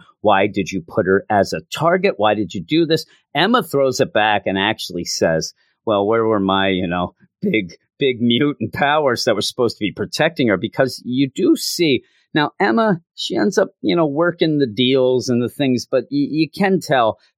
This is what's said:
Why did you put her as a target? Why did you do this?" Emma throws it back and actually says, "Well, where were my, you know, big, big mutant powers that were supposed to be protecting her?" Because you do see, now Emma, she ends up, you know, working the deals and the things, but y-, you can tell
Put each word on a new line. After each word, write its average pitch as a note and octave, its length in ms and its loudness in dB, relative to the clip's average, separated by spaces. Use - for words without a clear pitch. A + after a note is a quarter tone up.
Why G2+ 260 2
did G2 240 -4
you F#2 160 -6
put F2+ 200 -2
her F#2+ 220 2
as G2 240 0
a E2 80 -6
target? D#3+ 440 0
Why G#2+ 180 2
did G#2 180 -6
you G2+ 100 -8
do D#3 220 0
this?" D#3 200 -2
Emma G3+ 300 2
throws C3+ 360 0
it C3 140 0
back G#2+ 320 2
and F#2+ 120 -2
actually F#2+ 480 -4
says, E2 480 -2
"Well, G2+ 200 0
where A2+ 200 2
were A2 140 0
my, G2 300 2
you F#2 180 0
know, F2 280 -4
big, F2+ 320 -2
big C3 240 -2
mutant A#2+ 520 0
powers C#3+ 520 0
that A2+ 100 2
were G#2 60 -4
supposed - 360 -2
to G#2 60 -6
be F#2 80 -2
protecting C3 580 -2
her?" F#2+ 80 2
Because B2 460 -2
you C3 300 -2
do C4 220 2
see, - 480 -2
now D3+ 260 0
Emma, G#3+ 420 2
she - 200 -8
ends G3+ 220 0
up, F#3+ 120 2
you F3+ 140 0
know, E3 100 2
working D#3+ 540 0
the C#3 80 2
deals B2+ 600 2
and A#2+ 120 2
the A#2 80 -2
things, C3 400 -2
but B2+ 220 0
y-, C#3+ 180 -2
you D3+ 200 -2
can F#3+ 300 0
tell A#2+ 380 0